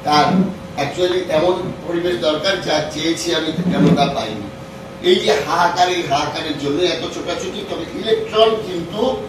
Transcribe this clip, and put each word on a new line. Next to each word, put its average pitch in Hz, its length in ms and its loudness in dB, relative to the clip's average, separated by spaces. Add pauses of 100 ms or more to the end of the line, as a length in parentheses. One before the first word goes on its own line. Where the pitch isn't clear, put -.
তার 151 200 4 (520)
actually 180 540 0
এমন 170 420 2 (160)
পরিবেশ 170 320 0
দরকার, 165 420 0
যা 151 320 0
চেয়েছি 165 400 -2
আমি 160 180 -2
কেন - 420 4
তা 139 120 4
পাইনি। 107 420 -4 (540)
এই 180 120 6
যে 214 180 2
হাহাকার, 180 560 2
এই 175 140 0
হাহাকারের 147 560 -2
জন্য 143 240 0
এত 165 320 -2
ছোটাছুটি। 180 560 -6
তবে 170 280 -8
electron 220 500 2
কিন্তু 214 800 -2